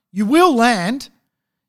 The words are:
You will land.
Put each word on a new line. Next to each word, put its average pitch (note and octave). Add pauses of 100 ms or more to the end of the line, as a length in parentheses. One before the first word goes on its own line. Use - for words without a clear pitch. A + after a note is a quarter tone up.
(120)
You G3
will D#4+
land. A#3 (600)